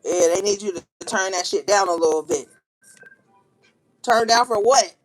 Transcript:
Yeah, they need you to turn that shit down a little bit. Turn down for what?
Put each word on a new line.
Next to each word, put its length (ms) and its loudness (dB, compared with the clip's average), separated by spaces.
Yeah, 300 2
they 60 -2
need 200 -2
you 120 -6
to 100 -10
turn 260 -4
that 140 -6
shit 200 -4
down 220 2
a 60 0
little 280 0
bit. 240 -6
Turn 240 2
down 200 2
for 140 -2
what? 440 2